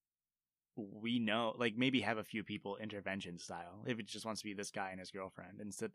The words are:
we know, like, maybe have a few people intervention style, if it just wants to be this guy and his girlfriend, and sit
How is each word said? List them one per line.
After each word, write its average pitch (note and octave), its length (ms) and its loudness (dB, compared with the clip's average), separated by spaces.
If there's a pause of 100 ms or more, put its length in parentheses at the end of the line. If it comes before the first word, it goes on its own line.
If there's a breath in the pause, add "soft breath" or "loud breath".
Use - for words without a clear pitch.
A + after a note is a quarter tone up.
(760)
we G#2+ 440 0
know, A2 380 6
like, A#2 200 4
maybe B2+ 240 6
have A2 160 4
a G#2 60 -2
few G#2 200 -2
people G2+ 340 -2
intervention G2 600 -4
style, F2 480 -8
if A#2+ 140 0
it G#2 60 -4
just G#2 200 -6
wants A2 160 -2
to - 40 -6
be G#2 80 -2
this G2 180 -4
guy F#2+ 200 -2
and F#2 80 -6
his F2+ 120 -10
girlfriend, F#2+ 480 -8
and G#2 140 -6
sit G#2+ 220 -2